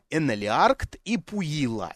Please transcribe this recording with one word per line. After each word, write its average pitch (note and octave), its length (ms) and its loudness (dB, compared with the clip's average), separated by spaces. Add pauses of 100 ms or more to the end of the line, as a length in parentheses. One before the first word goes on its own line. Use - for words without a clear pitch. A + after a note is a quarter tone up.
(100)
Энолиаркт C#3+ 960 0
и A3 140 0
Пуила. D3 760 -2